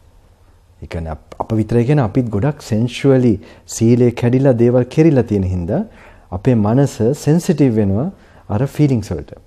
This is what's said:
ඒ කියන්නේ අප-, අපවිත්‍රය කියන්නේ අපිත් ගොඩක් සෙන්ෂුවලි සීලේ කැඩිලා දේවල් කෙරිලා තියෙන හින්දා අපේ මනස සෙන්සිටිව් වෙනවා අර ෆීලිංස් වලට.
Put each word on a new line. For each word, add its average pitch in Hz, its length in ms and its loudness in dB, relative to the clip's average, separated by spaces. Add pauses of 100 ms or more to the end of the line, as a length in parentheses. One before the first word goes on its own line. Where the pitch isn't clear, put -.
(800)
ඒ - 80 -16
කියන්නේ 82 260 -10
අප-, - 240 -18
අපවිත්‍රය 113 480 -2
කියන්නේ 143 200 0
අපිත් 117 240 -2
ගොඩක් 107 340 -4
සෙන්ෂුවලි 123 720 0 (300)
සීලේ 120 480 2
කැඩිලා 127 400 2
දේවල් 120 320 2
කෙරිලා 151 380 2
තියෙන 101 220 -2
හින්දා 92 380 -4 (460)
අපේ 107 260 -2
මනස 117 400 2 (200)
සෙන්සිටිව් 147 600 0
වෙනවා 107 320 0 (380)
අර 107 220 -4
ෆීලිංස් 135 440 -2
වලට. 76 220 -10 (140)